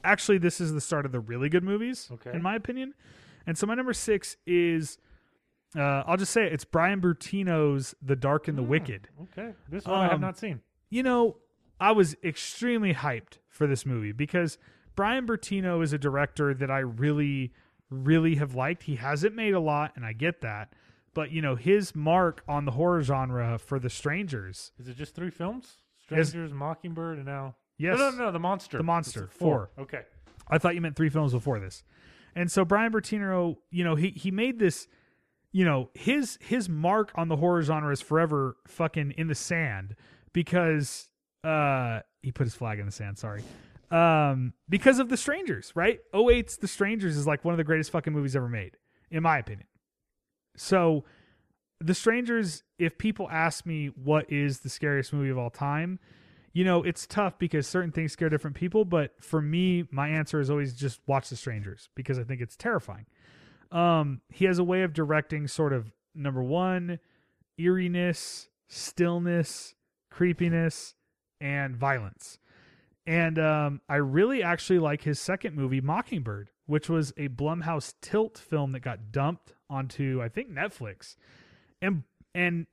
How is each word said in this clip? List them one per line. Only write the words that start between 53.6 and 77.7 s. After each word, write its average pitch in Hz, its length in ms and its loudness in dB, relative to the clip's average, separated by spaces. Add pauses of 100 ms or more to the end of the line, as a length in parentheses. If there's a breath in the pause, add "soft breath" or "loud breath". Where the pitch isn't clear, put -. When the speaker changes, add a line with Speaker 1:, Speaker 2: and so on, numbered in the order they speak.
Speaker 1:
me 156 220 -4
what 147 440 2
is 143 280 0
the - 100 -10
scariest 143 420 -2
movie 143 180 0
of 127 80 -2
all 117 120 -2
time, 156 480 -4 (540 soft breath)
you 175 120 4
know, 175 180 6
it's 180 240 -4
tough 202 320 0
because 160 280 0
certain 175 260 -2
things 160 200 -4
scare 160 180 0
different 151 260 -2
people, 190 300 2
but 170 360 0
for 156 200 0
me, 175 480 2
my 139 180 -2
answer 156 320 0
is 135 100 2
always 143 220 0
just 127 340 -6
watch 139 220 0
The 123 80 -10
Strangers 104 580 -10
because 131 240 -4
I 120 60 -4
think 123 160 -6
it's 120 160 -8
terrifying. 117 480 -4 (640 soft breath)
Um, 165 600 2
he - 160 2
has 180 120 4
a 180 60 4
way 185 180 2
of 170 120 -2
directing 151 540 0
sort 147 260 0
of, 113 180 -4 (220)
number 139 280 -4
one, 175 560 -2 (600)
eeriness, 175 920 0 (200)
stillness, 170 1080 -2 (360)
creepiness, 165 840 0 (480)
and 139 340 -4
violence. 120 640 -4 (680 soft breath)
And, 165 320 2
um, 151 500 2
I 143 80 0
really 180 460 4
actually 175 360 2
like 151 240 0
his 151 180 0
second 180 340 -4
movie, 135 280 0
Mockingbird, 131 680 -4 (140)
which 151 240 -2
was 156 300 0
a 143 100 -4
Blumhouse 156 720 -4